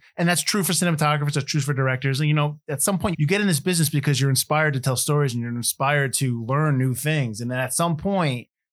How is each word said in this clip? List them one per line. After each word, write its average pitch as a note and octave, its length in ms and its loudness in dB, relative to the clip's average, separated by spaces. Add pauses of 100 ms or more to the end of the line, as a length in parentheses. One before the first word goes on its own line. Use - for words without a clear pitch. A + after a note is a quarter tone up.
(180)
and E3+ 100 2
that's F3 140 2
true G3+ 220 0
for F3+ 100 0
cinematographers, D3+ 600 2
that's C#3+ 120 -2
true D3+ 160 0
for C3+ 100 -2
directors. C3 480 0
And, D3+ 80 2
you D3+ 60 2
know, D3+ 340 0
at C#3+ 140 -4
some G3 160 0
point E3+ 220 -2
you D3+ 80 2
get G3 140 2
in G#3 60 2
this D#3+ 120 2
business E3 320 2
because C#3+ 280 2
you're C3+ 120 2
inspired D3+ 420 2
to B2+ 60 -2
tell B2+ 160 0
stories D3 400 0
and A#2+ 80 -2
you're A#2+ 120 -6
inspired C#3 580 0
to A#2+ 340 -2
learn C#3+ 320 2
new B2+ 160 0
things. B2+ 460 -4
And A#2+ 100 -6
then B2+ 80 -2
at B2+ 160 -4
some E3+ 200 0
point D#3 520 -2 (260)